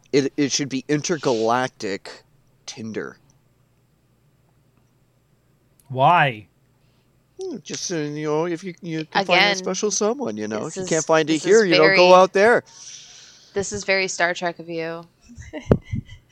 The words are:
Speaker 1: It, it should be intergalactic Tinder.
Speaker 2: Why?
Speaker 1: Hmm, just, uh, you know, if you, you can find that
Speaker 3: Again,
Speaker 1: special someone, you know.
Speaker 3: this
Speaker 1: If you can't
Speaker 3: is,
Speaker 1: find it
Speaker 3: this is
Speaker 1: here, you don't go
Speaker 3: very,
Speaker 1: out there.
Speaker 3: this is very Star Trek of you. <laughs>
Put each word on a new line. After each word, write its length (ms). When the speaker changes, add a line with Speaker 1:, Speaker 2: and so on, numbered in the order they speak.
Speaker 1:
It, 280
it 140
should 180
be 180
intergalactic 1400
Tinder. 540
Speaker 2:
Why? 600
Speaker 1:
Hmm, 220
just, 300
uh, 40
you 300
know, 200
if 180
you, 160
you 260
can 180
find 40
that 40
Speaker 3:
Again, 40
Speaker 1:
special 340
someone, 460
you 120
know. 160
Speaker 3:
this 120
Speaker 1:
If 80
you 40
can't 120
Speaker 3:
is, 60
Speaker 1:
find 220
it 60
Speaker 3:
this 100
is 60
Speaker 1:
here, 140
you 120
don't 200
go 140
Speaker 3:
very, 120
Speaker 1:
out 100
there. 320
Speaker 3:
this 180
is 120
very 240
Star 260
Trek 240
of 100
you. 360
<laughs> 100